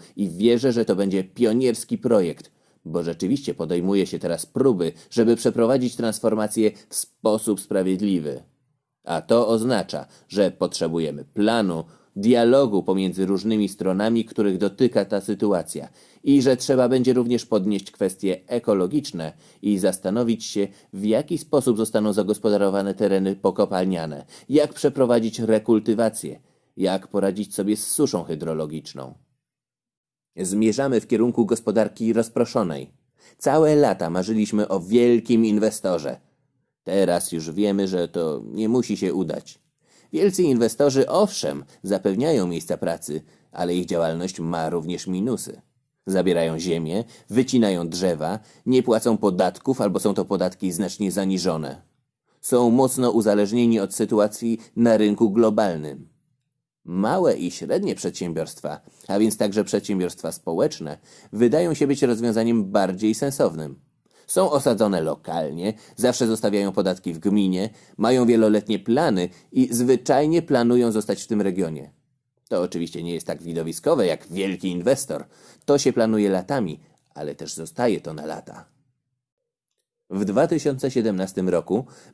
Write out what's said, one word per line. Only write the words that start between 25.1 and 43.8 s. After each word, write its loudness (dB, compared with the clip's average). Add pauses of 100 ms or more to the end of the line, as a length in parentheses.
rekultywację, 0 (360)
jak -2
poradzić -2
sobie 0
z -6
suszą 0
hydrologiczną. -8 (1200)
Zmierzamy 0
w -8
kierunku 2
gospodarki 0
rozproszonej. -2 (480)
Całe 4
lata 2
marzyliśmy 0
o 0
wielkim 4
inwestorze. 0 (640)
Teraz 0
już -6
wiemy, 0
że -2
to -4
nie -4
musi 0
się -2
udać. -6 (540)
Wielcy 0
inwestorzy, 2
owszem, -2 (180)
zapewniają 0
miejsca -4
pracy, -6 (300)
ale -2
ich -2